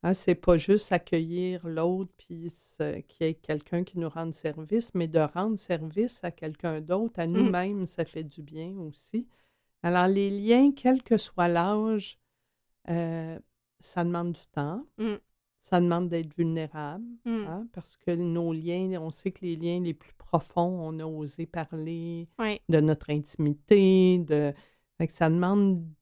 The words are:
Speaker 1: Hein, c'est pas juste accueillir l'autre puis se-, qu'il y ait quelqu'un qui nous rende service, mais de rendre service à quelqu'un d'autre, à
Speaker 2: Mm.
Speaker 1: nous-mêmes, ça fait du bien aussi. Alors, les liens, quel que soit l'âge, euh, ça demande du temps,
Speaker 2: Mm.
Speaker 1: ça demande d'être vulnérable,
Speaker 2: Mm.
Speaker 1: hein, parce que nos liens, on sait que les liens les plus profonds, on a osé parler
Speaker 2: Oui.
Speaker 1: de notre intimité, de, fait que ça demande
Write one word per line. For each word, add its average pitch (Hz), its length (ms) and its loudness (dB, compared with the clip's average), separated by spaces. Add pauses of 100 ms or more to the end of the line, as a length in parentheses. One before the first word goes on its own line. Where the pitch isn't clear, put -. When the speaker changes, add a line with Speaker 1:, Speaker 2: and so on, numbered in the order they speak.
Speaker 1:
Hein, 180 120 2
c'est 185 180 2
pas 175 240 6
juste 202 340 2
accueillir 175 760 -2
l'autre 175 500 -2
puis 170 320 -12
se-, - 520 -8
qu'il - 260 -4
y - 20 2
ait 160 60 -4
quelqu'un 156 480 -4
qui 180 160 -8
nous 165 100 -4
rende 165 240 -8
service, 156 640 -4
mais 170 120 0
de 160 120 2
rendre 190 400 0
service 170 640 -4
à 175 80 -6
quelqu'un 156 500 -6
d'autre, 185 380 -2
à 165 80 -2
Speaker 2:
Mm. 170 40 -2
Speaker 1:
nous-mêmes, 190 540 0
ça 165 200 -4
fait 160 180 -10
du 156 180 -14
bien 156 380 -12
aussi. 180 480 -8 (560)
Alors, 180 240 4
les 196 240 2
liens, 233 440 6
quel 262 280 2
que 226 140 2
soit 175 300 0
l'âge, 208 680 0 (720)
euh, 165 480 -4 (420)
ça - 240 -4
demande 175 300 -2
du - 180 -14
temps, 156 320 -6 (140)
Speaker 2:
Mm. 214 180 -2 (440)
Speaker 1:
ça - 200 2
demande 175 280 2
d'être 165 280 -4
vulnérable, 160 680 -4 (200)
Speaker 2:
Mm. 226 220 -4
Speaker 1:
hein, 190 240 -8
parce - 260 -16
que - 140 -6
nos 170 420 0
liens, 175 460 -4
on 160 120 -8
sait - 200 -6
que - 140 -12
les 170 100 -4
liens 170 240 -4
les 170 140 -4
plus - 200 -16
profonds, 175 720 -2
on 160 120 -8
a 160 60 -8
osé 156 400 -8
parler 165 840 -8 (120)
Speaker 2:
Oui. 214 200 -2 (100)
Speaker 1:
de 160 100 6
notre 151 320 2
intimité, 185 1080 4
de, 147 340 0 (440)
fait 165 100 0
que - 60 -6
ça 165 160 4
demande 185 540 2 (180)